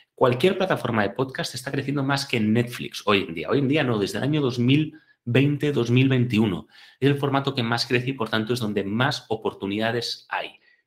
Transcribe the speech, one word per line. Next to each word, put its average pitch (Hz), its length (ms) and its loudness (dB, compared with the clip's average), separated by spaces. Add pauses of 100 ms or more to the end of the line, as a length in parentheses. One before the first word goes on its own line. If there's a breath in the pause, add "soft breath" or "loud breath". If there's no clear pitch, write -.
(140 soft breath)
Cualquier 135 440 2
plataforma 120 460 0
de 101 80 -2
podcast - 440 -6
está 135 160 -8
creciendo 135 320 -2
más 139 220 0
que - 120 -2
en 107 160 2
Netflix - 520 -2
hoy 101 220 4
en 82 60 -10
día. 80 160 -6
Hoy 120 100 2
en 139 80 0
día 147 160 2
no, 120 140 0
desde 98 200 -2
el 117 80 -2
año 151 160 0
dos 120 180 0
mil 143 400 2 (260 loud breath)
veinte, 143 460 2
dos 120 180 0
mil 131 200 6
veintiuno. 113 580 0 (320 loud breath)
Es 135 100 2
el 139 80 2
formato 139 380 -2
que 127 80 -2
más 117 240 -2
crece 123 220 0
y, 139 40 -4
por 113 160 -6
tanto, 110 240 0
es 120 60 -2
donde 104 240 -2
más 117 460 -2
oportunidades 110 1000 -4
hay. 85 300 -8 (280 soft breath)